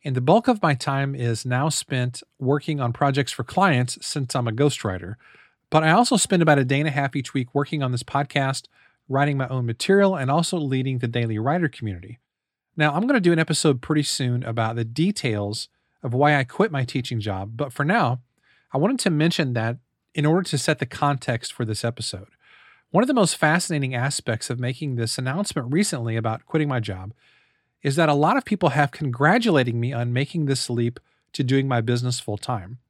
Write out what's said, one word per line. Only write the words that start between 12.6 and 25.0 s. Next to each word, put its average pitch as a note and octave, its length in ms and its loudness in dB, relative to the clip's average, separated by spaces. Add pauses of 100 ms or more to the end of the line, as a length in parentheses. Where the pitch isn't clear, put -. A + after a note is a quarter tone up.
Now, D3+ 160 2
I'm F#3+ 140 0
gonna C4+ 120 2
do F3 140 4
an D#3+ 60 4
episode D3+ 420 2
pretty D3+ 220 0
soon B2 420 -2
about A2+ 320 -2
the A#2 80 -2
details A2+ 880 -4 (320)
of B2+ 100 -6
why C#3+ 240 4
I C3 80 0
quit G3+ 260 0
my C3+ 140 -2
teaching B2 340 -6
job, G#2 380 -6
but C#3 160 -6
for C#3+ 140 -2
now, D3+ 340 2 (540)
I - 20 0
wanted G#3+ 220 2
to F#3+ 120 0
mention D3+ 440 2
that A#2 240 -2 (360)
in D3 120 0
order E3+ 240 4
to D3 80 0
set - 220 0
the C#3+ 40 -2
context C3+ 680 -4
for - 140 -6
this G#2+ 180 -6
episode. A#2 460 -6 (640)
One G3 120 4
of B3+ 60 2
the D4 60 0
most G3+ 220 2
fascinating D3+ 560 2
aspects B2 580 -4
of A#2+ 100 -4
making C3 340 -4
this A#2 240 -2